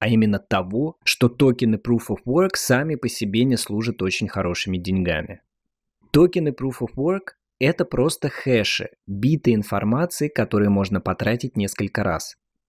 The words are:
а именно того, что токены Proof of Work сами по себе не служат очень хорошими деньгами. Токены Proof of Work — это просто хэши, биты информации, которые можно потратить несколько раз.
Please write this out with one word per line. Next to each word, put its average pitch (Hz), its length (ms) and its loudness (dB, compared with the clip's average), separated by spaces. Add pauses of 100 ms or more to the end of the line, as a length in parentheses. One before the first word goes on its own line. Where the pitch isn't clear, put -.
а 107 100 0
именно 107 300 4
того, 107 640 -2
что - 240 2
токены 123 480 2
Proof 117 340 -2
of 101 160 -2
Work 180 300 2
сами 147 400 0
по 131 140 -4
себе 110 360 0
не 127 120 2
служат 110 440 -4
очень 95 260 -2
хорошими 90 500 -4
деньгами. 90 640 -2 (680)
Токены 170 380 4
Proof 131 320 -6
of 117 160 -6
Work — 180 380 -2 (240)
это - 240 0
просто 147 460 -2
хэши, - 600 -2 (180)
биты 120 460 2
информации, 110 760 0
которые 104 420 0
можно 98 320 2
потратить 113 560 -4
несколько 104 460 -4
раз. 82 320 -4 (340)